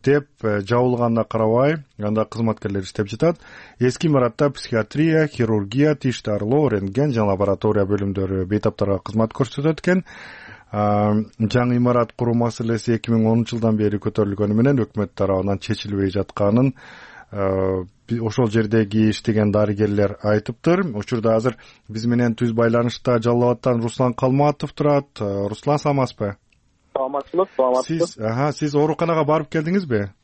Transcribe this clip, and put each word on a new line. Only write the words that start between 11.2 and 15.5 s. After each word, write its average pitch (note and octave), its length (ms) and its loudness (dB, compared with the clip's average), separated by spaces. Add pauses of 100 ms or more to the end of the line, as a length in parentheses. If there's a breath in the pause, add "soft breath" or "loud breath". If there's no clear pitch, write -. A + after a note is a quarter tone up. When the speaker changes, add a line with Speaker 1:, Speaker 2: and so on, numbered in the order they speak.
Speaker 1:
жаңы B2 380 2
имарат A#2+ 340 2
куруу A#2 220 -2
маселеси A#2 600 -2
эки - 160 -4
миң A2+ 160 4
онунчу A2+ 300 0
жылдан A2 200 0
бери G#2 220 0
көтөрүлгөнү G#2 560 -2
менен C3 300 2
өкмөт G2+ 300 -6
тарабынан F#2+ 440 0